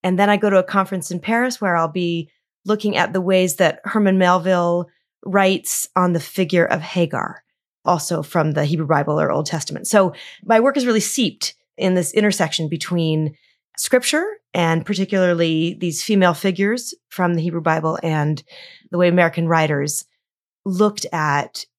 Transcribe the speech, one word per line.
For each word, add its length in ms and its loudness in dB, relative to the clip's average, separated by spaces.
And 160 0
then 100 4
I 80 4
go 120 0
to 100 6
a 40 2
conference 480 -2
in 80 -6
Paris 400 -2
where 160 0
I'll 120 2
be 420 -4
looking 320 0
at 160 0
the 80 0
ways 340 2
that 280 2
Herman 340 2
Melville 720 2
writes 720 0
on 180 2
the 60 0
figure 440 0
of 160 0
Hagar, 640 -4
also 400 -2
from 280 0
the 120 0
Hebrew 240 -2
Bible 320 0
or 120 0
Old 160 -2
Testament. 400 -8
So 260 2
my 160 4
work 160 2
is 80 0
really 160 2
seeped 540 -4
in 200 0
this 180 -2
intersection 560 0
between 680 -2
scripture 500 0
and 320 0
particularly 880 0
these 300 -6
female 300 4
figures 600 -2
from 240 -2
the 80 -2
Hebrew 200 -4
Bible 400 0
and 400 0
the 80 -4
way 100 4
American 400 2
writers 580 0
looked 460 0
at 540 -2